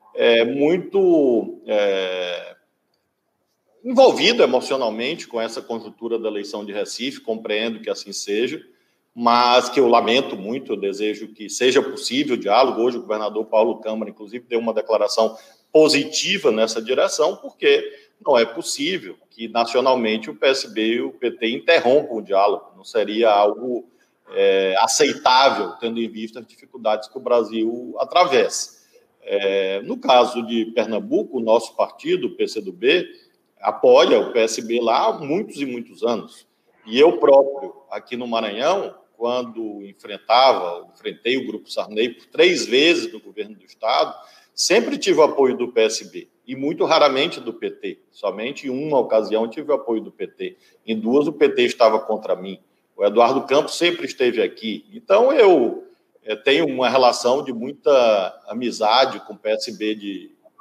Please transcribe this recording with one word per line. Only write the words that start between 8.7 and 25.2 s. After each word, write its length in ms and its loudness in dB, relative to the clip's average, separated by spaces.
mas 560 2
que 100 0
eu 80 6
lamento 500 2
muito, 360 -8
eu 40 -4
desejo 500 -6
que 220 -18
seja 320 2
possível 540 -4
o 40 -2
diálogo. 420 2
Hoje 160 0
o 40 -10
governador 440 -6
Paulo 360 0
Câmara, 280 -6
inclusive, 380 -16
deu 120 -2
uma 140 -4
declaração 640 0
positiva 800 2
nessa 300 0
direção, 540 0
porque 480 0
não 120 4
é 80 4
possível 720 -8
que 180 -12
nacionalmente 840 0
o 60 -12
P 120 0
S 260 -2
B 220 -2
e 60 -2
o 100 -6
P 200 -4
T 180 -4
interrompam 680 2
o 40 -8
diálogo, 540 0
não 80 -20
seria 460 0
algo, 580 0
é, 480 2
aceitável, 1000 2